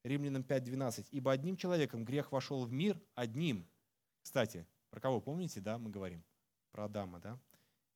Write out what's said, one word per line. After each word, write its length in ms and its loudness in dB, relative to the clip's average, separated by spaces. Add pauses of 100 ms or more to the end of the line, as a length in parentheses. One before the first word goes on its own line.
Римлянам 380 0
пять 220 2
двенадцать. 480 -2
«Ибо 200 4
одним 240 2
человеком 480 2
грех 260 0
вошёл 360 0
в 60 -4
мир, 280 2 (140)
одним». 520 0 (560)
Кстати, 440 0 (240)
про 100 -12
кого, 220 4
помните, 400 -4
да, 160 -2
мы 120 -6
говорим? 320 -6 (500)
Про 120 -6
Адама, 360 -4
да? 200 -10 (560)